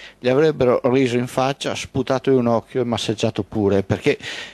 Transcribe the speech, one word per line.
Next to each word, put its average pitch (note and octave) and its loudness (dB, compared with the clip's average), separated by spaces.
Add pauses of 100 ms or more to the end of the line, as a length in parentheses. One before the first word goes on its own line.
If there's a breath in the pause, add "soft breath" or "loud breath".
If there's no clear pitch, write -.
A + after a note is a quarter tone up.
(180 loud breath)
li B2 -2
avrebbero C3 2
riso B2 2
in B2 -2
faccia, C3 -2
sputato - -2
in C3 4
un A#2+ 2
occhio A#2 0
e - 0
massaggiato A2+ -2
pure, G2+ 0
perché, - 0 (360 loud breath)